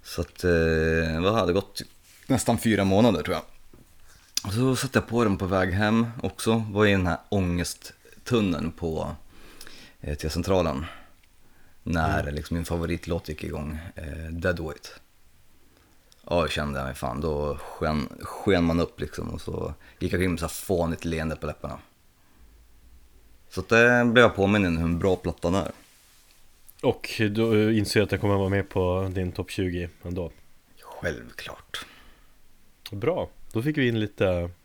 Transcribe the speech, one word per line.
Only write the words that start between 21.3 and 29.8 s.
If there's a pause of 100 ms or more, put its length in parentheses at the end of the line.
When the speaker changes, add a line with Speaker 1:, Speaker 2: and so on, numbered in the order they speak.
Speaker 1:
på
läpparna. (1700)
Så
att,
eh,
blev
jag
påminn
om
hur
en
bra
plattan
är. (1120)
Speaker 2:
Och (100)
då,
eh,
inser
jag
att
jag
kommer
vara
med
på
din
topp
tjugo (140)